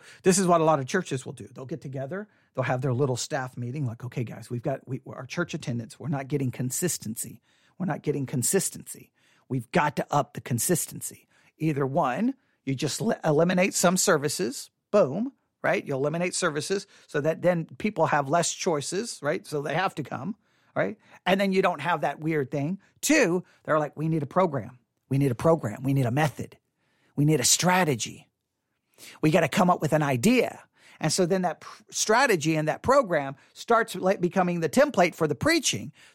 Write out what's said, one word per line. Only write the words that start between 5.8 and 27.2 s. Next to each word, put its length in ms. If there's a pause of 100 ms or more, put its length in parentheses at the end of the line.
we're 80
not 200
getting 240
consistency. 880 (360)
We're 80
not 160
getting 240
consistency. 840 (380)
We've 220
got 260
to 120
up 240
the 80
consistency." 840 (320)
Either 260
one, 480 (320)
you 80
just 280
li-, 220
eliminate 520
some 220
services, 720 (180)
boom, 440 (280)
right? 240
You'll 140
eliminate 340
services 540 (180)
so 160
that 220
then 240 (100)
people 300
have 220
less 240
choices, 680
right? 240
So 160
they 120
have 220
to 80
come, 320 (400)
right? 220 (280)
And 140
then 120
you 100
don't 200
have 200
that 180
weird 300
thing. 300 (220)
Two, 420 (220)
they're 140
like, 180
"We 100
need 160
a 40
program. 520 (300)
We 100
need 120
a 40
program. 480
We 100
need 140
a 40
method. 460 (580)
We 100